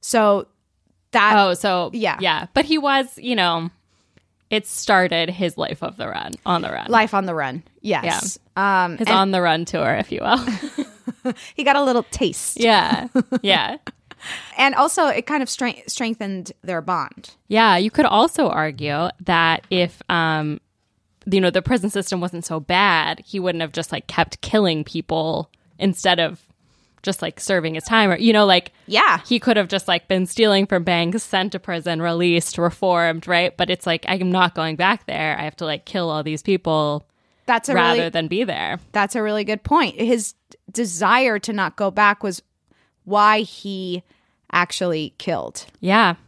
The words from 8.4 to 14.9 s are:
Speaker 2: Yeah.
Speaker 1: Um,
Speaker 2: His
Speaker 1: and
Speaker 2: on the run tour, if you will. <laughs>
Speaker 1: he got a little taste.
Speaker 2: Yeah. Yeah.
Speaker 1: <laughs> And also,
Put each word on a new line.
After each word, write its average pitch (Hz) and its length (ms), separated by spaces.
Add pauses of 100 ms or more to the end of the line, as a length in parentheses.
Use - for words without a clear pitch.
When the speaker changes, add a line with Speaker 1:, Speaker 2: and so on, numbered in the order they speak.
Speaker 2:
Yeah. 190 280
Speaker 1:
Um, 170 140
Speaker 2:
His 220 100
Speaker 1:
and 185 80
Speaker 2:
on 190 140
the 185 120
run 165 220
tour, 156 300
if - 180
you - 100
will. - 1120 (100)
<laughs> - 100
Speaker 1:
he - 100
got 277 120
a 277 60
little 240 220
taste. - 560
Speaker 2:
Yeah. 226 480 (340)
Yeah. 185 400
Speaker 1:
<laughs> - 40 (720)
And 269 160
also, 320 320